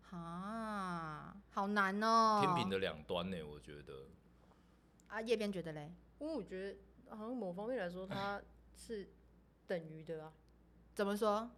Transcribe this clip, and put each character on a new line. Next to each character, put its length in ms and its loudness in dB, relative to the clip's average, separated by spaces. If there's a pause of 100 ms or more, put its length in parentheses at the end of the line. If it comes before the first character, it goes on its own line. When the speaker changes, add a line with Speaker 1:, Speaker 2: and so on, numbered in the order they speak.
(100)
Speaker 1:
啊， 1300 -6 (140)
好 180 2
难 340 4
哦。 400 8
Speaker 2:
天 140 6
平 120 2
的 100 2
两 260 0
端 260 0
呢， 120 -4
我 180 -10
觉 220 -14
得。 240 -12 (1000)
Speaker 1:
啊， 120 -6
叶 160 4
边 160 0
觉 100 -2
得 100 -4
嘞？ 200 -8 (260)
Speaker 3:
因 80 -6
为 80 -2
我 80 -2
觉 300 -8
得 60 -14 (380)
好 100 -8
像 100 -6
某 160 -4
方 160 -6
面 100 -2
来 100 -2
说， 180 -8
他 360 -4 (320)
是 340 -8 (580)
等 220 -4
于 160 -12
的 180 -8
啊。 100 -14 (600)
Speaker 1:
怎 100 2
么 120 2
说？ 420 2